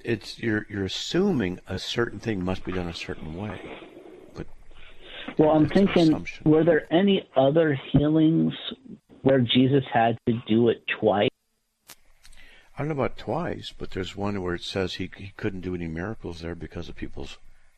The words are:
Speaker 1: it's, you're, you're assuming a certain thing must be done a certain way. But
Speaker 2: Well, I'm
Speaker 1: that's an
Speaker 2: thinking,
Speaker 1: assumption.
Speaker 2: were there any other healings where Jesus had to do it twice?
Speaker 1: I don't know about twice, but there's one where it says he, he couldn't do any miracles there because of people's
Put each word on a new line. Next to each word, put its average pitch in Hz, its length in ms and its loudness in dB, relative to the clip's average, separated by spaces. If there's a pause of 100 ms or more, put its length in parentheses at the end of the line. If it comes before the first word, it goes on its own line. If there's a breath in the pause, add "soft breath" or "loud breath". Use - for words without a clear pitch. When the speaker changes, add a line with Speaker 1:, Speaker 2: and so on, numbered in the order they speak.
Speaker 1:
it's, - 360 -6
you're, 107 300 -2
you're 101 160 -4
assuming 127 800 -2
a 95 120 -6
certain 117 400 -4
thing 101 240 -4
must 92 200 -4
be - 80 -6
done 90 160 -4
a 85 60 -8
certain 82 420 -10
way. 95 260 -10 (720)
But - 140 -12 (920 loud breath)
Speaker 2:
Well, 156 140 6
I'm 156 160 6
Speaker 1:
that's 185 120 2
an 196 80 6
Speaker 2:
thinking, 170 220 6
Speaker 1:
assumption. - 400 0
Speaker 2:
were 156 140 6
there 160 280 4
any 190 440 4
other 147 380 4 (180)
healings 156 640 4 (680)
where 135 200 6
Jesus 127 500 4
had 117 260 2 (100)
to 120 200 0
do 113 220 4
it - 140 0 (160)
twice? 107 300 4 (1500 soft breath)
Speaker 1:
I - 20 -6
don't 143 100 -6
know 160 40 -4
about 131 240 -4
twice, 117 600 -6
but - 140 -8
there's 92 260 -8
one 101 240 -4
where 90 140 -4
it 85 80 -8
says 92 320 -4
he, 92 220 -8
he 98 200 -14
couldn't 95 240 -6
do 90 140 -6
any 85 120 -6
miracles 85 540 -8
there 85 140 -8
because 82 340 -12
of - 60 -12
people's - 420 -10 (400)